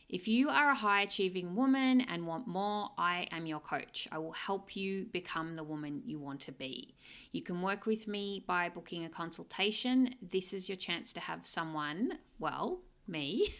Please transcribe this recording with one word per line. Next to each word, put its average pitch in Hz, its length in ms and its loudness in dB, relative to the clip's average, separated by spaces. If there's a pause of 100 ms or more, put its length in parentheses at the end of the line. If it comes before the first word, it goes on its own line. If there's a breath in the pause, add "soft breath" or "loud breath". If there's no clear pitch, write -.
If - 200 -4
you 247 220 6
are 285 200 8
a 269 40 6
high-achieving 202 800 2
woman 262 480 6
and 170 240 -2
want 165 200 -4
more, 202 520 0
I 175 320 2
am 165 160 -4
your 156 140 -2
coach. - 520 -6
I 160 60 -6
will 160 140 -6
help - 440 -4
you 190 300 -2
become 165 480 -4
the 160 100 -6
woman 151 400 -4
you 151 140 -6
want 139 240 -8
to - 100 -10
be. - 420 -8 (380 loud breath)
You 175 100 -4
can 175 200 -4
work 196 240 0
with 220 200 0
me 202 400 -4
by 175 220 2
booking 170 360 -8
a 160 40 -6
consultation. 208 1120 2
This 185 320 -2
is 190 160 -4
your 190 80 -4
chance - 380 -4
to 170 60 -6
have 165 260 -6
someone, 160 720 0 (200)
well, 156 420 -2 (260)
me, 180 540 0